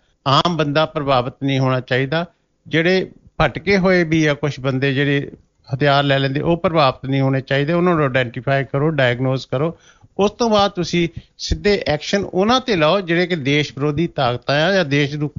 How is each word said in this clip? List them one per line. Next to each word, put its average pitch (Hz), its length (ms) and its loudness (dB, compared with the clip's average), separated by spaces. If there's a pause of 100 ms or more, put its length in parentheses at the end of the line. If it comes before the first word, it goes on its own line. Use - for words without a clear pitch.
(260)
ਆਮ 160 300 2
ਬੰਦਾ 151 300 0
ਪ੍ਰਭਾਵਿਤ 139 480 -2 (100)
ਨਹੀਂ 135 140 0
ਹੋਣਾ 131 220 0
ਚਾਹੀਦਾ, 135 460 -4 (400)
ਜਿਹੜੇ 165 440 0 (300)
ਭਟਕੇ 190 380 0
ਹੋਏ 180 260 2
ਵੀ 160 220 0
ਆ 143 80 2
ਕੁਛ 139 260 -6
ਬੰਦੇ 131 340 -2
ਜਿਹੜੇ 143 360 -2 (440)
ਹਥਿਆਰ 143 300 2
ਲੈ 139 140 2
ਲੈਂਦੇ, 135 220 -2
ਉਹ 170 160 0
ਪ੍ਰਭਾਵਿਤ 151 540 0
ਨਹੀਂ 135 100 0
ਹੋਣੇ 135 200 0
ਚਾਹੀਦੇ। 143 320 -2
ਉਹਨਾਂ 175 220 2
ਨੂੰ 156 80 2
ਆਈਡੈਂਟੀਫਾਈ 131 600 0
ਕਰੋ, 143 260 -2
ਡਾਇਗਨੋਸ 131 560 0
ਕਰੋ, 151 320 -4 (400)
ਉਸ 202 120 2
ਤੋਂ 233 200 -2
ਬਾਅਦ 202 200 4
ਤੁਸੀਂ 170 380 -2 (300)
ਸਿੱਧੇ 180 480 0
ਐਕਸ਼ਨ 165 380 -2
ਉਹਨਾਂ 214 360 0
ਤੇ 240 160 -2
ਲਓ 165 240 2
ਜਿਹੜੇ 170 260 0
ਕਿ 175 100 -2
ਦੇਸ਼ 147 360 0
ਵਿਰੋਧੀ 147 340 -2
ਤਾਕਤਾਂ 131 500 -2
ਆ 165 160 2
ਜਾਂ 185 120 2
ਦੇਸ਼ 143 320 0
ਨੂੰ 147 220 -4